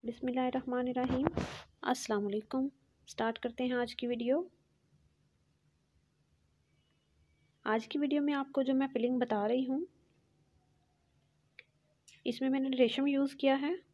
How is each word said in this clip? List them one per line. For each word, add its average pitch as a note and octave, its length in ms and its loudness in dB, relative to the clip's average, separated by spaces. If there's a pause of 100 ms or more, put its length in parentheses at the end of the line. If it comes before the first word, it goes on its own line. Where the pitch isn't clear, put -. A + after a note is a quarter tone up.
बिस्मिल्लाहिर्रहमानिर्रहीम। B3+ 1200 0 (560)
अस्सलाम G#3+ 400 0
वालेकुम। A3 460 -2 (380)
स्टार्ट A3+ 300 -4
करते A#3+ 260 -6
हैं B3 120 0
आज A#3+ 180 -2
की - 140 -6
वीडियो। A#3+ 300 0 (3250)
आज A3 220 0
की D4 120 -4
वीडियो D4 220 2
में C#4+ 120 2
आपको C#4 300 0
जो C4 100 2
मैं C4+ 140 4
फिलिंग B3 320 0
बता A3+ 260 0
रही B3 180 2
हूँ, C4 180 -2 (2500)
इसमें C4 240 -2
मैंने C4+ 200 0
रेशम B3+ 380 4
यूज़ C#4 280 2
किया C4+ 200 4
है। D4 200 -2 (180)